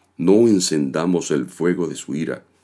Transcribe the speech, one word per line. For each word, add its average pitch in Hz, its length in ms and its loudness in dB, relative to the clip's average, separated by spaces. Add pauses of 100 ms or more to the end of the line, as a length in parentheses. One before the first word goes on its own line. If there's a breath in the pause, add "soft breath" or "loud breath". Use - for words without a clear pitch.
(180)
No 101 280 4
encendamos 82 840 0
el 71 160 0
fuego 85 420 -2
de 71 80 -10
su - 180 -10
ira, 78 300 -6 (200)